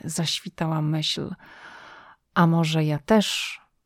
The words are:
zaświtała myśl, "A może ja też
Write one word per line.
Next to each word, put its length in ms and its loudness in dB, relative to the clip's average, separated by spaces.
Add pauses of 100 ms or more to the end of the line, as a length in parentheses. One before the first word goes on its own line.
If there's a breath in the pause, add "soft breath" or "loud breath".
zaświtała 800 -4
myśl, 520 -2 (1000 loud breath)
"A 120 4
może 380 2
ja 140 0
też 640 0 (260)